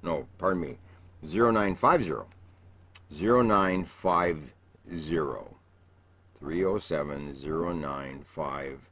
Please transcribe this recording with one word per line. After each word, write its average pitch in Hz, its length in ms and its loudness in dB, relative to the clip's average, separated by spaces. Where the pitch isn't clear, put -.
No, 80 240 -4
pardon 92 240 2
me. 67 160 -8
Zero 110 240 4
nine 101 240 2
five 143 300 4
zero. 65 220 -4
Zero 110 300 4
nine 95 420 4
five 87 540 0
zero. 76 520 -2
Three 82 240 -2
oh 98 140 0
seven, 73 600 -6
zero 80 340 -4
nine 69 520 -8
five 69 560 -8